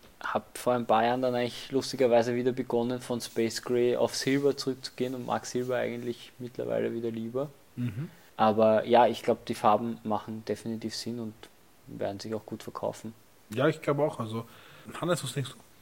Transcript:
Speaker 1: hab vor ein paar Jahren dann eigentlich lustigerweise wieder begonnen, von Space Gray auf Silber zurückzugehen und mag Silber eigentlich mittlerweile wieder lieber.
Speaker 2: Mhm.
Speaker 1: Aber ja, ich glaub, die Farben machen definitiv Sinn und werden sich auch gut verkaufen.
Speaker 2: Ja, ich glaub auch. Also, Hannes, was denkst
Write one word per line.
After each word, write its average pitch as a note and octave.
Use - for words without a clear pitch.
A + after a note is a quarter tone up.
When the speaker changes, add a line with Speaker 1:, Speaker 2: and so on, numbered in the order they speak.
Speaker 1:
hab -
vor B2
ein A#2+
paar A2+
Jahren B2
dann B2+
eigentlich A#2+
lustigerweise B2
wieder B2
begonnen, B2
von A#2+
Space -
Gray B2
auf A#2
Silber C#3
zurückzugehen C3
und A#2+
mag A2+
Silber B2
eigentlich A#2
mittlerweile A#2
wieder A#2
lieber. A#2
Speaker 2:
Mhm. B2
Speaker 1:
Aber A2
ja, A#2
ich A2+
glaub, A#2
die A#2+
Farben A2+
machen A2
definitiv A2+
Sinn A#2+
und A2
werden G#2
sich A2
auch G#2+
gut A2
verkaufen. -
Speaker 2:
Ja, A#2+
ich D#3
glaub D3
auch. D3
Also, A2+
Hannes, E3+
was B2+
denkst B2